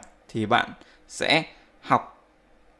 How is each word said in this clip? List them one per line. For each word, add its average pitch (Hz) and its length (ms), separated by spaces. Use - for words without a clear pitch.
thì 110 180
bạn 113 240
sẽ - 360
học - 460